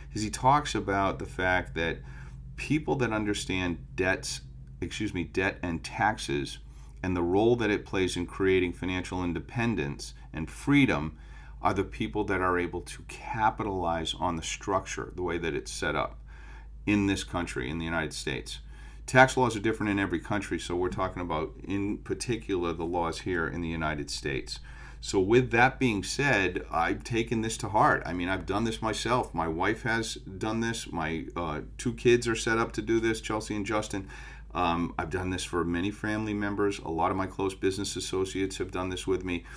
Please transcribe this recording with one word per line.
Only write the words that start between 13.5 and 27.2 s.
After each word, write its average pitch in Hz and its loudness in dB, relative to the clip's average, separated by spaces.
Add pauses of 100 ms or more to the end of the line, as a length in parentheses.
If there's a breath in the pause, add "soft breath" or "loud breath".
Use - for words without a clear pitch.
on 87 0
the 78 -4
structure, - -2
the 90 -6
way 85 0
that 82 -2
it's - -6
set 78 -2
up - -2 (680 loud breath)
in 104 4
this 98 0
country, 82 -4
in 80 -4
the 82 -2
United 80 -2
States. - -6 (460 loud breath)
Tax 131 8
laws 117 4
are 101 -4
different 107 2
in 101 2
every 90 0
country, 98 -2
so 87 -4
we're 90 2
talking 92 -2
about, 80 -2 (100)
in 98 0
particular, 95 -2
the 85 -4
laws 85 0
here 85 0
in 85 -4
the 82 -2
United 78 -2
States. - -4 (400 loud breath)
So - 0
with 113 6
that 123 6
being 107 2
said, 101 2
I've 90 0
taken 113 0